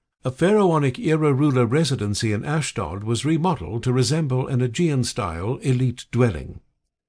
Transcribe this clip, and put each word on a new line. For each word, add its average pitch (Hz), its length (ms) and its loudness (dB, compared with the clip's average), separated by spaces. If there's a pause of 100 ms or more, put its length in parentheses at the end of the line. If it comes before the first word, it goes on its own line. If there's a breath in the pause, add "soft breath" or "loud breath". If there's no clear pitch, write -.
(240)
a 131 60 -2
Pharaonic-era 156 1000 2
ruler 127 340 2
residency 110 680 0
in 101 120 -2
Ashdod 104 600 -4
was 113 200 -2
remodeled 143 600 -2
to 123 80 0
resemble 127 560 0
an 127 140 0
Aegean-style 120 960 -2
elite 127 520 -2
dwelling. 107 500 0 (480)